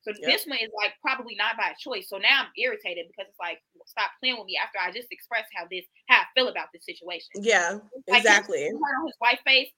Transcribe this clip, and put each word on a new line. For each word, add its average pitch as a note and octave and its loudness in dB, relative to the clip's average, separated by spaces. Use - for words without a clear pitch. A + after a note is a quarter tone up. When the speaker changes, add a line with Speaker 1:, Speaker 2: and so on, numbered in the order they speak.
Speaker 1:
So G#3+ -8
Speaker 2:
Yep. G#3 -4
Speaker 1:
this G#4+ 2
one C#4 -4
is, A3 -4
like, G#3 -2
probably B3 -4
not A3 0
by F3+ -2
choice. A3+ -8
So G3 -8
now B3 4
I'm - -10
irritated F#3+ -4
because F#3+ -14
it's - -20
like, E3+ -6
stop - -2
playing B3+ -2
with G#3 -12
me F#3 -6
after G3+ -4
I F#3 -2
just A#3+ -10
expressed A3 -6
how F3 -8
this, F3+ -8
how A#3 6
I F3 -2
feel B3+ 4
about E3 -6
this - -20
situation. E3+ -12
Speaker 2:
Yeah, G3+ 2
Speaker 1:
Like, B3 6
Speaker 2:
exactly. G3+ 4
Speaker 1:
his D3 -2
hurt - -2
on D#4+ -6
his - -12
wife's A#3+ 2
face C4+ 2